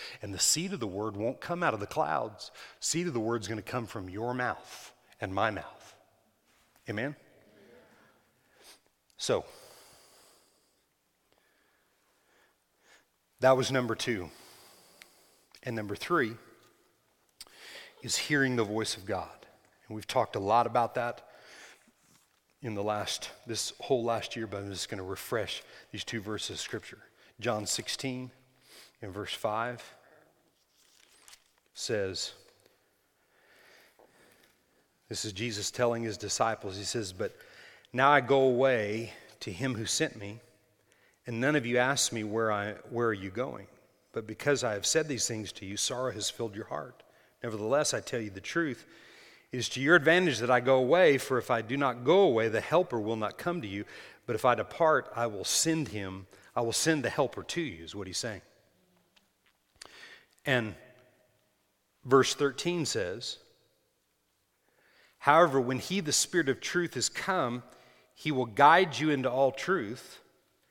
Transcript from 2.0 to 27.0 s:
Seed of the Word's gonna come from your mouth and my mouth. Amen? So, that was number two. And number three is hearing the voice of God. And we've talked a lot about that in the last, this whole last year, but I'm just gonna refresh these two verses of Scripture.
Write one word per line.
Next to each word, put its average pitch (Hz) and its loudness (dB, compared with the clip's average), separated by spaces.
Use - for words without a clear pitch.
Seed 175 -2
of 151 -2
the 117 0
Word's 110 -2
gonna 110 -6
come 120 -6
from 92 -10
your 113 -4
mouth - -6
and 98 -4
my 101 2
mouth. - -12
Amen? 123 -4
So, 101 0
that 131 8
was 123 0
number 123 0
two. 95 -4
And 120 -6
number 104 -6
three 131 -2
is 123 -4
hearing 135 2
the 113 4
voice 104 -2
of 92 -14
God. 87 -6
And 107 -12
we've 107 -10
talked 120 0
a 107 -4
lot 110 4
about 117 0
that 120 -4
in 113 -6
the 101 -2
last, 104 -4
this - -6
whole 123 0
last 113 -4
year, 113 -6
but 101 -8
I'm 101 -8
just 92 -8
gonna 98 -8
refresh 95 -6
these 104 -10
two 113 -6
verses 101 -6
of 87 -8
Scripture. - -10